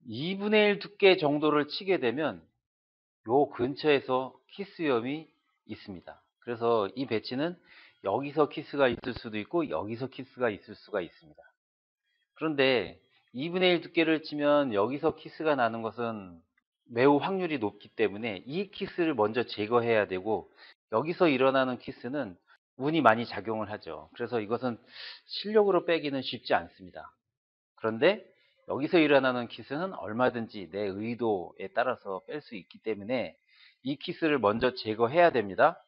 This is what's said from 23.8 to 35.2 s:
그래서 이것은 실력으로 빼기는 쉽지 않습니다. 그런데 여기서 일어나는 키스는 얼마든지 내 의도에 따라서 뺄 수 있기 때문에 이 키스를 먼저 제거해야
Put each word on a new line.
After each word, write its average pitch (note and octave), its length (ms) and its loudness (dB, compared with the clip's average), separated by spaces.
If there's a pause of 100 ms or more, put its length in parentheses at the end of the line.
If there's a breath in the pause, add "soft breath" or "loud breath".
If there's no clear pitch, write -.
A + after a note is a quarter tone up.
그래서 A#2+ 260 -4
이것은 A#2 380 -4 (480 loud breath)
실력으로 G3+ 580 2
빼기는 D3 380 0
쉽지 - 320 -4
않습니다. F2 580 -6 (640)
그런데 C3+ 480 0 (440 soft breath)
여기서 C3 300 0
일어나는 C3 500 4
키스는 D3+ 460 -8
얼마든지 A2 760 -2
내 G2 100 -6
의도에 G#2 920 -4
따라서 A2 520 -4
뺄 C#3+ 140 -12
수 - 140 -20
있기 G2 240 -16
때문에 G#2 580 -6 (460 soft breath)
이 C#3 140 -6
키스를 D#3+ 420 -2
먼저 A#2 360 2
제거해야 A#2+ 560 2